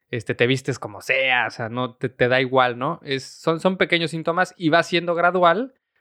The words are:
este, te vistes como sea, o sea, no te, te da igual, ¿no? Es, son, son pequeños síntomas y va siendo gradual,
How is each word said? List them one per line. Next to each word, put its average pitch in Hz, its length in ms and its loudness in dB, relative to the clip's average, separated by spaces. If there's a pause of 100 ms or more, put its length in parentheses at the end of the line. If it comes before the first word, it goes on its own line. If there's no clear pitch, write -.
(100)
este, 123 260 -6
te 120 120 4
vistes 131 320 -2
como 104 200 -12
sea, 127 480 0
o 117 40 -8
sea, 113 180 -8
no 120 260 -6
te, 131 140 -6
te 123 180 0
da 127 140 2
igual, 127 360 2
¿no? 143 240 -6
Es, 135 220 -6
son, - 380 -4
son 185 160 0
pequeños 170 340 0
síntomas 170 460 -2
y 170 100 -2
va 160 160 4
siendo 170 320 -2
gradual, 180 580 2 (280)